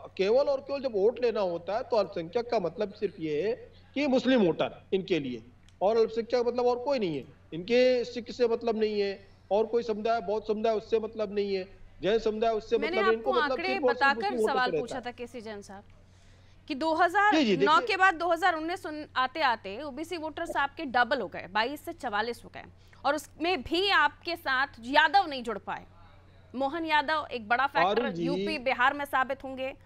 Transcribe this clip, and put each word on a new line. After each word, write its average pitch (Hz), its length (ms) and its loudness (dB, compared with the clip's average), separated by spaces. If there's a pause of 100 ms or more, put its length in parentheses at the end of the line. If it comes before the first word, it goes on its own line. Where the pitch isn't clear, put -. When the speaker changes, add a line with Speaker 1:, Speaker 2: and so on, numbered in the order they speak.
(160)
Speaker 1:
केवल 220 280 4
और 277 160 0
केवल 277 200 -6
जब 262 120 -4
वोट 220 280 2
लेना 226 200 0
होता 180 360 -2
है 247 60 -2
तो 233 140 -2
अल्पसंख्यक 190 540 -2
का 226 100 2
मतलब 185 320 -4
सिर्फ 185 280 -6
ये 156 280 -2
है 220 60 -2 (400)
कि 285 120 0
मुस्लिम 254 360 4
वोटर 156 500 0
इनके 190 260 0
लिए, 123 240 -6 (400)
और 214 140 2
अल्पसंख्यक 226 500 0
मतलब 240 200 0
और 247 120 2
कोई 269 200 -2
नहीं 175 180 -2
है, 127 80 -6 (300)
इनके 240 500 4
सिख 233 260 -10
से 233 180 0
मतलब 226 280 -2
नहीं 214 240 0
है, 196 260 -4 (240)
और 214 160 2
कोई 233 160 0
समुदाय, 226 380 -2
बौद्ध 208 260 -4
समुदाय, 220 300 0
उससे 220 240 0
मतलब 208 340 -6
नहीं 202 200 -2
है, 185 300 -8 (180)
जैन 196 160 2
समुदाय, 220 320 0
उससे 226 280 0
Speaker 2:
मैंने 320 180 -2
Speaker 1:
मतलब 381 120 4
है, - 40 6
इनको 453 180 0
Speaker 2:
आपको 381 120 4
Speaker 1:
मतलब 294 80 0
Speaker 2:
आंकड़े 339 180 -2
Speaker 1:
सिर्फ 381 160 -2
और 254 40 6
सिर्फ 240 120 0
Speaker 2:
बताकर 277 200 2
Speaker 1:
मुस्लिम 311 200 -2
वोटर 214 120 0
Speaker 2:
सवाल 254 180 0
Speaker 1:
से 247 100 -2
Speaker 2:
पूछा 247 140 -6
Speaker 1:
रहता 254 100 -8
Speaker 2:
था 240 60 -8
Speaker 1:
है। 233 80 -12
Speaker 2:
केसी 240 220 -12
जैन 208 220 -12
साहब 202 220 -18 (840)
कि 302 60 -4
दो 311 200 0
हज़ार 370 380 4
नौ 320 80 6
Speaker 1:
जी, 269 60 4
जी, 208 100 4
देखिए। 349 300 6
Speaker 2:
के 403 100 0
बाद 370 180 6
दो 330 140 -2
हज़ार 339 280 2
उन्नीस 330 300 -6
उन-, 302 200 -8 (100)
आते 262 240 -2
आते 226 420 -2
ओबीसी 311 340 -8
वोटर्स 330 400 -6
आपके 294 280 -4
डबल 247 360 0
हो 185 80 -6
गए, 160 240 -12
बाईस 233 320 -2
से 339 80 -10
चवालीस 233 520 -4
हो 185 100 -20
गए, - 80 -16 (420)
और 277 100 2
उसमें 302 480 -4
भी 359 260 0
आपके 330 480 0
साथ 269 300 -2 (140)
यादव 302 460 4
नहीं 269 160 -8
जुड़ 226 160 -6
पाए। 185 280 -10 (680)
मोहन 269 300 -4
यादव 302 480 2
एक 220 160 -8
बड़ा 247 180 2
फैक्टर 214 360 2
Speaker 1:
पारुल 226 100 -4
जी। 170 120 -4
Speaker 2:
यूपी 185 340 -2
बिहार 247 360 2
में 285 100 -6
साबित 269 400 -2
होंगे 262 300 -8 (120)